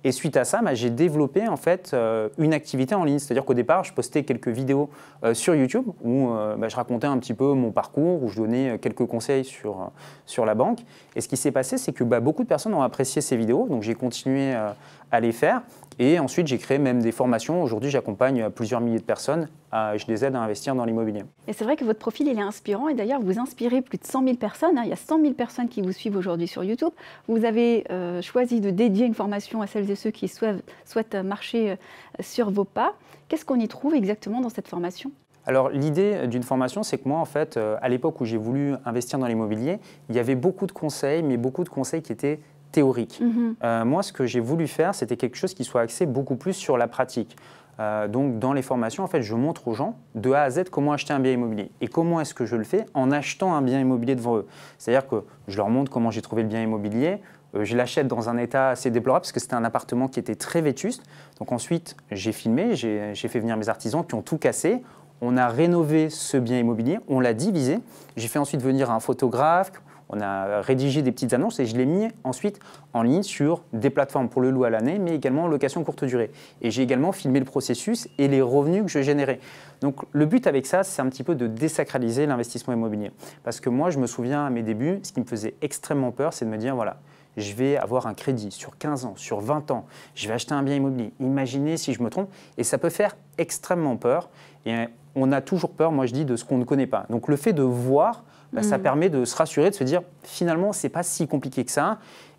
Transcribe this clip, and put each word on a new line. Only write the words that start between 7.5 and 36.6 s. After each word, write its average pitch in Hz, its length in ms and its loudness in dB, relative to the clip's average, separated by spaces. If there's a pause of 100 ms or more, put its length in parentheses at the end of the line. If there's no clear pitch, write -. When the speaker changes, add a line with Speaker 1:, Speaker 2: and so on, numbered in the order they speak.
Speaker 1:
mon 123 180 2
parcours, 160 500 0
où 123 60 0
je 101 80 -4
donnais, 117 360 2
euh, 107 60 -2
quelques 120 280 -2
conseils 131 400 0
sur, 101 360 -8
euh, 90 40 -6 (420)
sur 117 180 0
la 107 80 4
banque. 165 260 4 (360)
Et 117 60 -2
ce - 60 -6
qui 135 100 -2
s'est 143 140 2
passé, 131 280 0
c'est 143 140 -4
que, - 100 -2
bah, 117 160 4
beaucoup 143 240 2
de 127 40 -2
personnes 175 280 0
ont 143 80 4
apprécié 131 380 0
ces 131 160 0
vidéos. 120 300 2
Donc 127 140 -2
j'ai 110 140 -2
continué, 135 580 -2
euh, 107 160 -2 (420)
à 117 80 4
les 117 120 2
faire. 185 300 2 (360)
Et 147 220 6
ensuite, 160 280 0
j'ai 127 100 0
créé 135 200 0
même 127 240 4
des 117 120 2
formations. 131 500 0
Aujourd'hui, 113 260 -2
j'accompagne, 127 520 0
euh, 107 80 0
plusieurs 117 320 -2
milliers 117 160 0
de 110 60 -4
personnes. 147 440 -2 (260)
Euh, 107 240 0
je - 100 -6
les 113 180 0
aide 135 100 0
à 123 60 -2
investir 113 340 -4
dans 123 80 0
l'immobilier. 113 400 -2 (240)
Speaker 2:
Et 214 60 -6
c'est 220 100 -6
vrai 269 140 0
que 277 80 -4
votre 214 140 0
profil, 285 280 -2
il 247 100 0
est 208 40 -4
inspirant. 208 480 -4
Et 285 60 0
d'ailleurs, 233 260 -2
vous 190 180 0
inspirez 247 420 -2
plus 190 160 -8
de - 60 -10
cent 262 180 -2
mille 254 160 2
personnes, 285 400 0
hein. 240 60 0
Il 196 60 -4
y - 40 -2
a 180 40 -6
cent 311 200 -2
mille 294 180 4
personnes 240 340 -4
qui 220 120 -4
vous 185 120 0
suivent 202 240 -2
aujourd'hui 170 300 -2
sur - 180 -6
YouTube. 247 240 0 (400)
Vous 226 160 2
avez, 233 460 4
euh, 180 300 -4
choisi 240 380 2
de 196 120 2
dédier 208 340 4
une 226 80 2
formation 208 480 -4
à 196 60 -4
celles 202 220 -2
et 202 60 0
ceux 214 160 -4
qui - 160 -6
souhaitent, 208 380 -4 (180)
souhaitent - 320 -4
marcher, 202 560 -2
euh, 185 40 -4 (440)
sur 208 300 -2
vos 196 160 2
pas. 285 280 0 (360)
Qu'est-ce - 160 -4
qu'on 254 140 2
y 220 100 0
trouve 302 240 -2
exactement 214 480 0
dans 247 80 -2
cette 208 180 -10
formation ? 180 440 -6 (340)
Speaker 1:
Alors, 131 240 2
l'idée 151 580 2
d'une 120 160 0
formation, 131 400 0